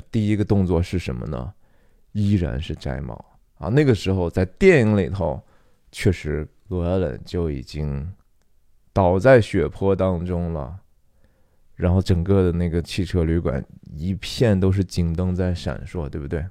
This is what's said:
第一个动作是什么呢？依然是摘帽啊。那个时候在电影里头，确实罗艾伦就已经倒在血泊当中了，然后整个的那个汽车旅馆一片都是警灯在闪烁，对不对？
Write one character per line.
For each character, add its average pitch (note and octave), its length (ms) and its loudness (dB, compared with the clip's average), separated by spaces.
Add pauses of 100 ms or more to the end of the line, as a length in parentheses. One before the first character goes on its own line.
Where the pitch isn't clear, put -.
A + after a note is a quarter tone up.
(100)
第 G#2+ 180 0
一 G#2+ 60 0
个 G2+ 100 0
动 G2 220 2
作 F2 160 2
是 F2+ 160 -4
什 C#2+ 160 -6
么 A#1+ 120 -8
呢？ C2 260 -8 (600)
依 G#2 220 0
然 D2+ 280 -2
是 D#2+ 140 -10
摘 C2+ 240 -8
帽 B1 240 -12 (320)
啊。 D2 120 -8
那 C3+ 160 4
个 C3 80 6
时 G2 200 0
候 F2 180 0
在 F#2 140 0
电 F3 380 4
影 G#2+ 140 4
里 F#2+ 120 0
头， E2+ 340 -4 (480)
确 - 220 2
实 D2+ 340 -6 (220)
罗 F2 160 -2
艾 F2 120 0
伦 D#2 280 -2
就 E2+ 260 -4
已 C2+ 100 -6
经 D2 480 -6 (840)
倒 F#2+ 260 4
在 B2 220 8
血 F2+ 260 0
泊 G2 300 0
当 F#2 280 0
中 F2 280 -4
了， D2+ 260 -8 (960)
然 F2+ 180 0
后 F#2 80 4
整 F2 220 2
个 F#2+ 220 4
的 E2+ 80 2
那 E2+ 180 -2
个 E2+ 100 0
汽 F2 240 -4
车 E2+ 200 0
旅 E2 160 2
馆 C#2 200 -2 (360)
一 F2+ 180 -4
片 G#2 440 0
都 F#2+ 120 2
是 G2 140 2
警 E2+ 280 -2
灯 F2+ 220 -2
在 F2+ 180 0
闪 D#2+ 320 -6
烁， D2 240 -8
对 D2+ 120 -10
不 C#2+ 80 -10
对？ E2 220 -4